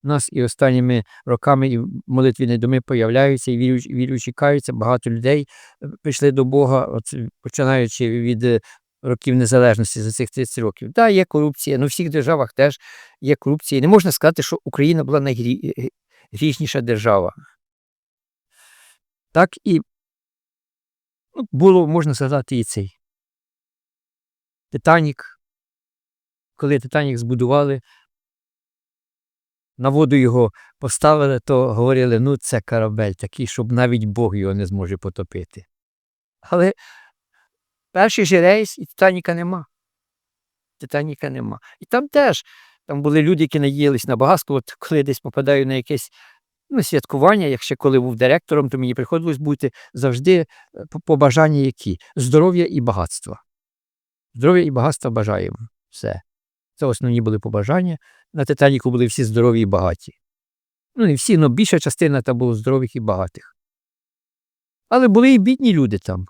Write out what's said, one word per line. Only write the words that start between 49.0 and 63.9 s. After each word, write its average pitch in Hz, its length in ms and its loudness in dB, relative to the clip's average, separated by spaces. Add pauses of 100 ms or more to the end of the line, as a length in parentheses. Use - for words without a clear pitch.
бути 143 340 -4 (220)
завжди, 139 520 0 (280)
е, - 160 -18
по-, 160 100 -12
побажання 147 600 4
які? 123 380 -4 (180)
Здоров'я 165 540 2
і 139 120 -2
багатства. 101 600 -6 (920)
Здоров'я 170 300 2
і 151 80 -2
багатства 127 400 -2
бажаємо. 104 460 -4 (320)
Все. 95 320 -10 (540)
Це 147 100 -6
основні 120 360 -2
були 107 180 -2
побажання. 139 580 -2 (360)
На 147 120 -4
Титаніку 139 460 2
були 123 140 2
всі 120 180 -2
здорові 117 380 2
і 107 40 2
багаті. 92 480 -4 (840)
Ну, 233 100 2
не 160 80 4
всі, 175 240 0
но 151 120 4
більша 175 300 0
частина 143 420 0
там 123 160 -2
була 123 180 0
здорових 127 400 -4
і 131 40 -8
багатих. 95 560 -6 (1300)